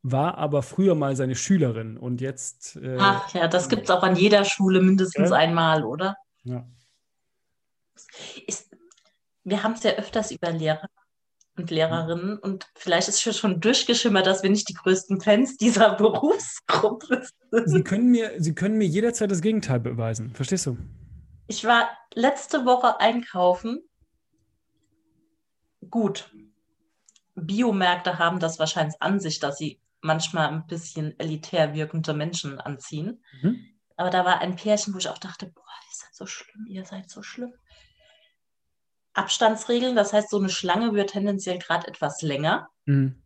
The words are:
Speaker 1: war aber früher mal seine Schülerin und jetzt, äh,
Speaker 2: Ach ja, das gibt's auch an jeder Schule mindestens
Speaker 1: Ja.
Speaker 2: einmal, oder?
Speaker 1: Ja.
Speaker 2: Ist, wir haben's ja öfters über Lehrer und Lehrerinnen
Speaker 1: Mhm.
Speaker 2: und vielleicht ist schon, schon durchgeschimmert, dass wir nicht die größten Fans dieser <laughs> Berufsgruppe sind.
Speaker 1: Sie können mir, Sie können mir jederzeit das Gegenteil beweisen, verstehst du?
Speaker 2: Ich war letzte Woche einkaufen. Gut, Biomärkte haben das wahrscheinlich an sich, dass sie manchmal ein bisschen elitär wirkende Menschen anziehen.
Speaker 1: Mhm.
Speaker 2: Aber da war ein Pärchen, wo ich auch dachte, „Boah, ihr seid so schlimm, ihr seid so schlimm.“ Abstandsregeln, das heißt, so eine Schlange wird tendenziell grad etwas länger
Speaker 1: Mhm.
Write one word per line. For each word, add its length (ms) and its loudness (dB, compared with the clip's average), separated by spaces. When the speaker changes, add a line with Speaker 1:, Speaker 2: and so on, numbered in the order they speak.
Speaker 1:
war 360 0
aber 240 0
früher 320 2
mal 200 0
seine 200 -2
Schülerin 600 0
und 260 -6
jetzt, 560 -10
äh, 220 -6
Speaker 2:
Ach 360 2
ja, 120 2
das 220 0
gibt's 220 0
auch 100 4
an 140 4
jeder 300 6
Schule 360 4
mindestens 480 4
Speaker 1:
Ja. 60 4
Speaker 2:
einmal, 480 4
oder? 320 -4
Speaker 1:
Ja. 240 -8
Speaker 2:
Ist, 280 -12
wir 180 -2
haben's 220 -2
ja 80 4
öfters 400 -4
über 200 -4
Lehrer 380 -2
und 140 -8
Lehrerinnen 640 -2
Speaker 1:
Mhm. 80 -10
Speaker 2:
und 340 -8
vielleicht 340 0
ist 120 0
schon, 120 -2
schon 280 0
durchgeschimmert, 640 4
dass 160 2
wir 80 2
nicht 200 2
die 40 -10
größten 480 0
Fans 360 4
dieser 380 4
<laughs> 20 -8
Berufsgruppe 1200 0
sind. 180 2
Speaker 1:
Sie 140 4
können 260 2
mir, 320 2
Sie 140 -2
können 240 0
mir 80 2
jederzeit 420 0
das 120 -2
Gegenteil 380 0
beweisen, 540 -6
verstehst 320 -4
du? 120 -4
Speaker 2:
Ich 180 -10
war 260 4
letzte 500 0
Woche 340 4
einkaufen. 840 2
Gut, 440 -4
Biomärkte 840 0
haben 200 0
das 200 -2
wahrscheinlich 420 -2
an 180 0
sich, 200 -6
dass 180 -4
sie 220 -8
manchmal 480 -2
ein 180 -8
bisschen 520 -8
elitär 540 -2
wirkende 400 -4
Menschen 460 -6
anziehen. 640 -10
Speaker 1:
Mhm. 240 0
Speaker 2:
Aber 120 -2
da 160 2
war 140 2
ein 160 -4
Pärchen, 380 -2
wo 40 -8
ich 120 -6
auch 100 -12
dachte, 280 -14
„Boah, 140 -20
ihr 60 -18
seid 200 -20
so 100 -16
schlimm, 420 -16
ihr 180 -12
seid 240 -16
so 120 -18
schlimm.“ 320 -12
Abstandsregeln, 840 0
das 180 2
heißt, 160 2
so 80 -2
eine 120 0
Schlange 440 0
wird 180 0
tendenziell 480 -4
grad 280 -4
etwas 340 -6
länger 480 -2
Speaker 1:
Mhm. 400 2